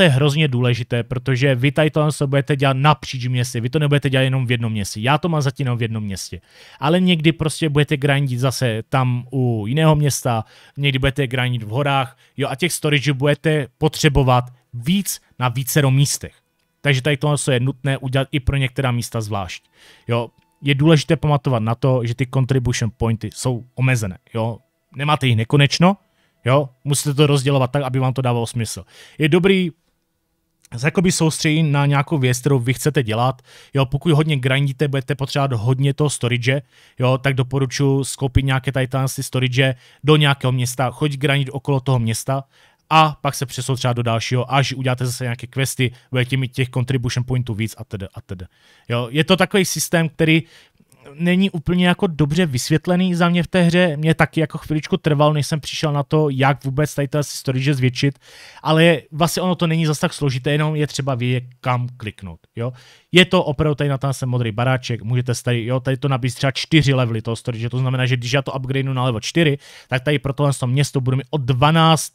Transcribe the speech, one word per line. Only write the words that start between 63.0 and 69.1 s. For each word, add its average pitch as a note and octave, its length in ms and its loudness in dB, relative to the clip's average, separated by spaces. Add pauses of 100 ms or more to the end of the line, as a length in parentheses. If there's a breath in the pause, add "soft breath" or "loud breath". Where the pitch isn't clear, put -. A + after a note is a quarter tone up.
Je F3 140 6
to F3+ 180 0
opravdu D3+ 320 0
tady C#3+ 140 -2
na C#3 80 0
ten C#3 140 -2 (140)
modrý B2 260 -2
baráček, B2 500 -2
můžete A#2+ 340 -2
si - 80 -12
tady, A#2+ 220 -2
jo, B2 140 -2
tady C3 180 -2
to C3+ 100 -4
nabízí B2+ 280 0
třeba C3+ 160 0
čtyři C#3 420 2
levely A#2 280 0
toho A#2 140 -4
storage, A2+ 340 -6
to B2 100 -4
znamená, B2+ 260 0
že B2+ 120 0
když A#2+ 160 -4
já C#3 80 2
to - 100 -10
upgradenu C3+ 420 -4
na B2+ 100 -2
level B2 160 -2